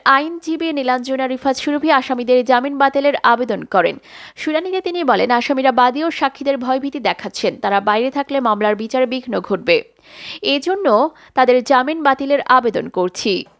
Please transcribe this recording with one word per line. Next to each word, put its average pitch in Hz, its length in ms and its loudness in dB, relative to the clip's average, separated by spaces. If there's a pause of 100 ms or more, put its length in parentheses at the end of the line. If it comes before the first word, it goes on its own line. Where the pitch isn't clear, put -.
আইনজীবী 320 680 0
নীলাঞ্জনা 262 540 -2
রিফাত 254 300 -2
সুরভি 294 340 0
আসামিদের 254 540 2
জামিন 262 320 0
বাতিলের 277 360 2 (100)
আবেদন 233 400 0
করেন। 170 340 2 (380)
শুনানিতে 370 460 -4
তিনি 349 220 -4
বলেন, 240 280 2
আসামিরা 262 400 2
বাদী 247 320 2
ও 330 80 -2
সাক্ষীদের 277 460 -2
ভয়ভীতি 262 420 -4
দেখাচ্ছেন, - 580 -4
তারা 202 220 0
বাইরে 214 320 0
থাকলে 277 280 -4
মামলার 208 360 0
বিচারে 226 300 -2
বিঘ্ন 240 340 -4
ঘটবে, 175 440 0 (580)
এজন্য 285 680 0 (240)
তাদের 247 300 4
জামিন 277 400 0
বাতিলের 277 380 2
আবেদন 247 480 2
করছি। 185 560 -2 (140)